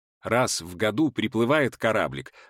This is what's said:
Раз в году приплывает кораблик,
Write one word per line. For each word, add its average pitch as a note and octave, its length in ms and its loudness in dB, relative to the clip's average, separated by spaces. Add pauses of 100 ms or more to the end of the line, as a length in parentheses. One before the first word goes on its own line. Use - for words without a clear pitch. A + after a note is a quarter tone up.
(220)
Раз A2+ 400 0
в F2+ 140 -12
году G#2+ 340 2
приплывает A#2 680 0
кораблик, D#2+ 540 -2 (180)